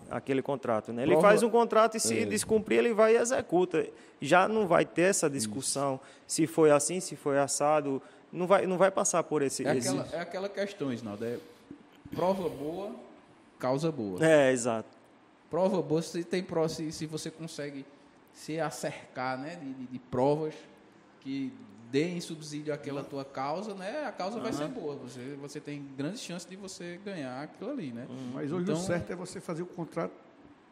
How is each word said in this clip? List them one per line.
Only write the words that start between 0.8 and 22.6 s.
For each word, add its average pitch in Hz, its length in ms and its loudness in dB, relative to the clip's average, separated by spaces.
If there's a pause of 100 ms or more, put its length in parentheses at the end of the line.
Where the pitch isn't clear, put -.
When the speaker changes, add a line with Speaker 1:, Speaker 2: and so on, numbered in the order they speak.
Speaker 1:
né? 117 120 -4
Ele 147 100 4
Speaker 2:
Prova-, 170 160 8
Speaker 1:
faz 208 140 8
um 233 60 4
contrato 220 460 4
e 233 40 -4
se 220 240 0
Speaker 2:
é. - 20 -2
Speaker 1:
descumprir, 214 540 2
ele 233 140 4
vai 220 200 6
e 226 40 8
executa. 220 720 2 (320)
Já 175 300 6
não 220 180 2
vai 160 160 6
ter 160 200 0
essa 185 260 4
discussão, 135 760 -2
Speaker 2:
Isso. - 80 -20 (160)
Speaker 1:
se 156 200 2
foi 156 240 6
assim, 143 280 4
se 180 160 -8
foi 139 240 -2
assado, 139 640 2 (320)
não 175 140 -2
vai, 190 180 6
não 185 120 0
vai 190 140 6
passar 185 320 0
por 151 200 -2
esse, 131 220 -2
Speaker 2:
É 135 120 2
Speaker 1:
esse 120 120 -2
Speaker 2:
aquela, - 220 -2
é 156 80 -4
aquela 185 300 -6
questão, 196 420 -4
Isnaldo, 110 320 -6
é 117 140 -4 (760)
prova 180 360 0
boa, 156 420 -8 (680)
causa 143 320 0
boa. 110 340 0
Speaker 1:
É, 147 260 8
exato. 117 380 0 (600)
Speaker 2:
Prova 185 320 2
boa, 151 200 0
se 170 220 -6
tem 180 200 -2
pro-, 165 240 0
se, 160 240 -6
se 160 140 -8
você 156 260 -8
consegue 143 540 -10 (480)
se 156 260 -8
acercar, 135 800 -6
né, 156 160 -10
de, 139 180 -10
de, 131 140 -12
de 123 120 -10
provas 147 540 0 (680)
que 135 320 -8 (380)
deem 170 280 0
subsídio 151 540 -8